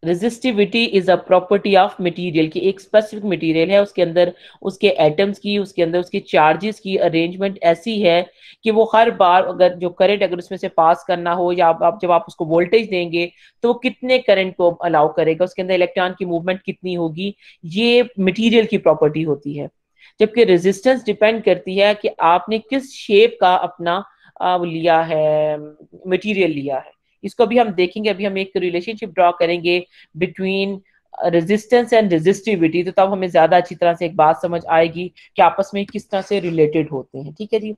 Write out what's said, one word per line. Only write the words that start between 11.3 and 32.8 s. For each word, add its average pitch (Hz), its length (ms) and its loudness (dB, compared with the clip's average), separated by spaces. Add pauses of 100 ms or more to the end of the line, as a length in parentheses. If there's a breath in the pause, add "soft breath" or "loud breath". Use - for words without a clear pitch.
हो 175 200 -2
या 180 140 2
आप, 165 160 2
आप 170 200 0
जब 175 80 -2
आप 170 180 2
उसको - 160 -8
voltage 180 460 0
देंगे 175 420 -4 (300 soft breath)
तो 233 60 0
वो 240 60 2
कितने 254 440 -2
current 190 380 0
को 175 140 2
अलाउ 156 440 0
करेगा, 160 300 0
उसके 185 180 -8
अंदर 185 120 -2
electron 180 440 -2
की 196 60 -6
movement 175 380 -6
कितनी 180 320 -10
होगी, 175 420 -6 (280 soft breath)
ये 233 440 2 (120)
material 220 460 2
की 208 120 -2
property 156 440 2
होती 147 340 -6
है। 143 120 -10 (520 soft breath)
जबकि 220 240 4
resistance 196 600 2
depend 214 400 0
करती 185 340 0
है 202 160 4
कि 208 140 -8
आपने 180 500 0
किस 262 360 -6
shape 226 460 2
का 180 140 4
अपना, 175 500 -4 (360 soft breath)
अ, 180 160 0
वो 175 80 -2
लिया 165 360 0
है, 151 580 0 (480)
material 185 440 -2
लिया 139 280 -6
है। - 220 -18 (240)
इसको 214 220 0
भी 233 120 0
हम 233 100 2
देखेंगे, 185 420 -2
अभी 190 140 -6
हम 196 140 -4
एक 190 180 -8
relationship 180 540 -6
draw 175 220 2
करेंगे 175 540 -2 (320 soft breath)
between 190 640 -6 (460)
resistance 208 640 0
and 220 240 2
resistivity, 175 760 0